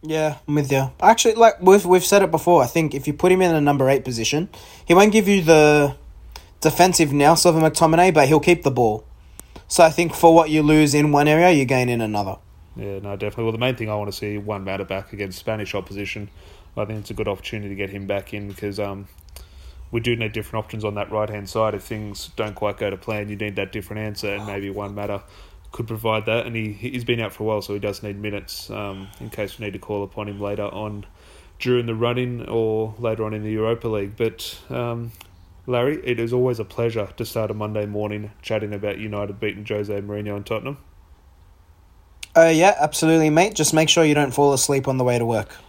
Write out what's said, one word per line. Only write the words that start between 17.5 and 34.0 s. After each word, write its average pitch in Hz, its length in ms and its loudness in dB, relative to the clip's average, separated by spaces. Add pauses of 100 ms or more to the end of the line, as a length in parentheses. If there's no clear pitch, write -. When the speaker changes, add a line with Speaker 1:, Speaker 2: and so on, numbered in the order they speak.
Speaker 2:
to 98 80 -10
get 98 140 -8
him 98 180 -12
back 98 260 -6
in 101 140 -10
because, 101 320 -10
um, 98 260 -8 (840)
we 117 80 -2
do 120 160 -2
need 110 160 -6
different 110 320 -8
options 107 200 -12
on 104 100 -4
that 101 180 -8
right-hand 107 360 -6
side. 110 260 -2
If 98 100 -10
things 104 500 -12
don't 107 220 -6
quite 104 220 -6
go 104 120 -4
to 95 60 -8
plan, 104 320 -8
you 104 80 -10
need 104 200 -8
that 101 140 -6
different 107 320 -10
answer, 104 320 -8
and 104 120 -10
maybe 98 240 -8
Juan 101 240 -10
Mata 101 280 -8 (480)
could 117 160 -8
provide 110 400 -4
that. 117 200 -2
And 117 100 -10
he, 110 160 -6
he's 120 320 -10
been 120 160 -2
out 107 140 -6
for - 100 -10
a - 20 -2
while, 107 160 -2
so 101 120 -8
he 104 40 -6
does 101 240 -6
need 101 160 -10
minutes, 101 520 -10
um, 101 380 -12 (120)
in 117 80 -14
case 107 300 -10
we 110 80 -10
need 101 80 -8
to 98 40 -12
call 101 240 -8
upon 104 260 -10
him 101 120 -12
later 101 240 -6
on 104 400 -10 (540)
during 123 260 0
the 113 100 -4
run-in 120 540 -4
or 110 500 -2
later 110 260 -4
on 107 100 -6
in 107 80 -8
the 107 100 -6
Europa 113 360 -2
League. 104 280 -4